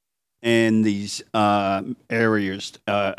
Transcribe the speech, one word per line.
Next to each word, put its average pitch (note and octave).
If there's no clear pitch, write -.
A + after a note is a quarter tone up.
in A2+
these, G2+
uh, G2+
areas, G#2+
uh, G2+